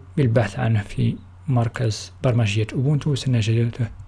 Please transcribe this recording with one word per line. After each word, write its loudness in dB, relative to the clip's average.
بالبحث 2
عنه 2
في -2
مركز -2
برمجية 2
أوبونتو، 0
سنجده، 0